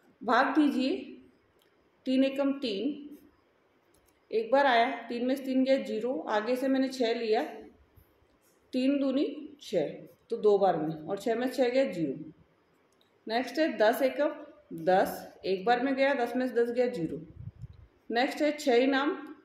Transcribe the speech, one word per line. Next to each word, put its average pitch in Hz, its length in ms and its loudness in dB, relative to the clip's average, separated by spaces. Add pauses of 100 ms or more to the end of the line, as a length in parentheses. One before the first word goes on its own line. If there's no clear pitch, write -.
(220)
भाग 254 320 2
दीजिए, 277 420 2 (1080)
तीन 262 180 4
एकम 277 300 0
तीन, - 640 -6 (1120)
एक 220 220 -2
बार 277 140 6
आया, 240 240 4 (120)
तीन 240 240 -4
में 262 100 0
से - 80 -8
तीन 262 200 2
गया 269 200 4
ज़ीरो, 226 360 -4
आगे 220 360 -2
से 262 120 -2
मैंने 262 220 2
छः 233 240 0
लिया, 233 280 0 (1300)
तीन 269 280 2
दूनी 277 280 0 (340)
छः, 147 300 -2 (380)
तो 233 80 -4
दो 202 200 4
बार 190 200 4
में, 156 180 -4
और 196 220 -6
छः 233 160 -2
में 254 160 -2
छः 254 180 0
गया 254 240 2
ज़ीरो। 156 260 -4 (1080)
Next 240 320 -4
है 311 200 0
दस 226 260 4
एकम 285 380 -2 (320)
दस, 185 360 2 (340)
एक 185 200 -2
बार 240 180 2
में 269 120 0
गया, 269 200 2
दस 240 220 -2
में 254 120 0
से 226 60 -8
दस 240 160 2
गया 240 180 0
ज़ीरो। 160 300 -6 (920)
Next 240 320 0
है 294 100 4
छः 277 240 0
इनाम 277 380 2 (300)